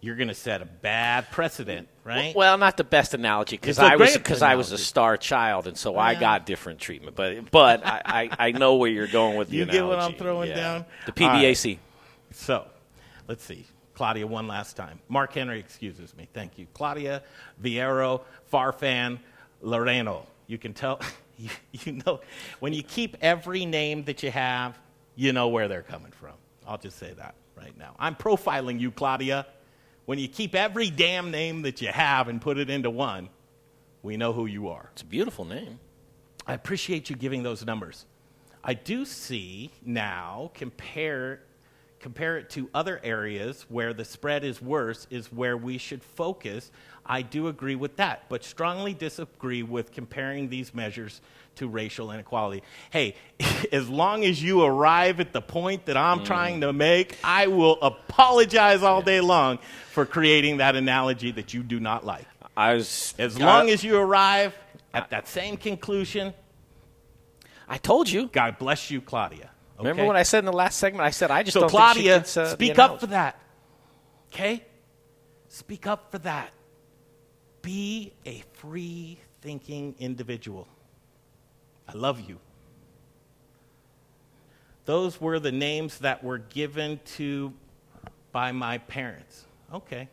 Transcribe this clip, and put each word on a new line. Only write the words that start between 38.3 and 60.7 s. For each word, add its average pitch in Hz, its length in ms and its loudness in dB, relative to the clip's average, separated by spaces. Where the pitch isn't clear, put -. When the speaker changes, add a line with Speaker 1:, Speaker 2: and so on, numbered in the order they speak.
Speaker 1:
I 131 120 -4
do 240 300 -8
see 101 680 -14
now, 104 720 -8
compare, 135 840 -10
compare 160 400 -8
it - 120 -16
to 131 220 -10
other 165 300 -4
areas 107 640 -8
where 117 240 -4
the 113 120 -10
spread 147 400 -6
is 127 180 -10
worse, 123 480 -6
is 123 220 -14
where 123 260 -4
we 123 200 -10
should 131 240 -14
focus. - 680 -10
I 127 160 -4
do 151 280 -6
agree 135 260 -8
with 135 220 -8
that, - 340 -4
but - 140 -8
strongly 185 500 -6
disagree 143 680 -8
with 117 300 -8
comparing 135 560 -8
these 127 260 -10
measures 110 460 -10
to 131 100 -8
racial 110 440 -8
inequality. 104 500 -6
Hey, 127 240 -2
<laughs> - 280 -2
as 139 160 0
long 190 360 0
as 175 180 0
you 180 200 4
arrive 165 580 4
at - 120 -4
the 113 100 -4
point 185 440 -4
that 139 100 0
I'm 175 240 4
Speaker 2:
Mm. 202 40 -10
Speaker 1:
trying 175 380 -2
to 143 100 0
make, 165 500 4
I 190 260 4
will 160 340 6
apologize 220 1000 6
all 190 180 6
Speaker 2:
Yeah. 180 40 -4
Speaker 1:
day 190 160 4
long 156 380 4
for 143 160 0
creating 151 520 4
that 135 180 4